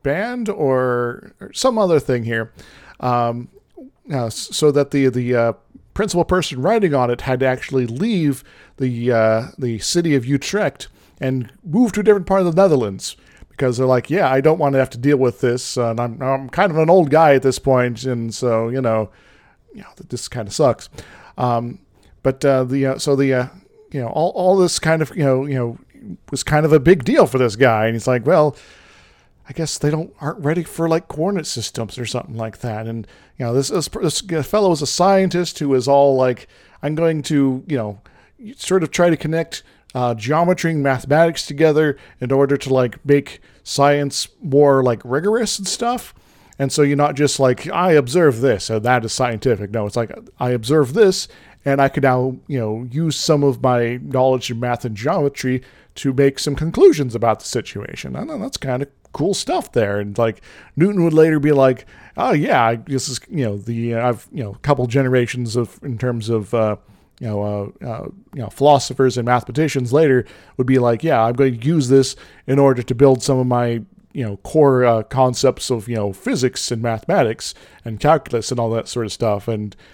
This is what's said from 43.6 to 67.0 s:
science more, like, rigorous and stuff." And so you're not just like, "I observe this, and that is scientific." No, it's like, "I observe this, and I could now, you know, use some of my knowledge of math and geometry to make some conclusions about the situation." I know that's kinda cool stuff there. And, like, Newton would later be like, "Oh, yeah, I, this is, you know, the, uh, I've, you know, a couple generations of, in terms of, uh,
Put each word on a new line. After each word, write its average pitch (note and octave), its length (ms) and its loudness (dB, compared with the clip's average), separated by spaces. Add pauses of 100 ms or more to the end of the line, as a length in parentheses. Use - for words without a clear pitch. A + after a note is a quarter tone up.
science C#3+ 640 0 (140)
more, C#3 420 4
like, A#2 200 0
rigorous F#3+ 540 -2
and G3 80 -8
stuff." - 480 -6 (440)
And C3+ 120 -2
so D3+ 120 0
you're C#3+ 140 2
not C#3+ 200 0
just C#3 240 0
like, B2+ 300 2
"I F3 220 0
observe C#3 480 2
this, A#2+ 300 0
and A2 140 -2
that A#2+ 200 2
is A2+ 80 -6
scientific." A2 600 -2
No, G#2+ 140 -4
it's G#2 100 -8
like, A#2 160 -4 (260)
"I B2 120 -4
observe B2+ 440 0
this, F#3+ 320 2 (380)
and C#3 160 0
I C3+ 80 4
could C#3 160 -2
now, B2+ 320 0 (100)
you C#3+ 140 -6
know, A2 300 -6
use D3+ 260 -2
some D3 260 2
of C3 200 0
my B2 400 0
knowledge C3 480 0
of A#2 80 -6
math A#2+ 260 -4
and A2 120 -6
geometry C3+ 640 -2 (340)
to C3+ 160 -2
make C#3 260 2
some D3 160 -4
conclusions D#3+ 600 2
about A2 260 0
the - 60 -16
situation." - 680 -8
I - 100 -8
know D#4 140 -10
that's A#3+ 200 -10
kinda C3+ 280 -4 (260)
cool F3+ 220 -2
stuff - 380 -4
there. G2+ 260 0
And, G2+ 200 -6
like, A2+ 220 -2 (360)
Newton F#3+ 260 2
would E3 120 2
later D#3 260 4
be C#3+ 100 0
like, C3+ 340 2 (320)
"Oh, B3+ 160 0
yeah, D#3 320 2
I, A#2 120 2
this C3 320 -6
is, B2+ 100 -10 (100)
you D#3 160 -4
know, G#2 120 -4
the, A#2 380 -6
uh, A#2 140 0
I've, A2+ 240 -4
you D#3 120 -8
know, G2+ 80 -10
a G#2+ 60 -18
couple C3+ 280 0
generations B2 720 0
of, A#2+ 260 -4
in A#2+ 160 -8
terms A#2+ 300 -4
of, A2 260 -2
uh, A2 220 0 (420)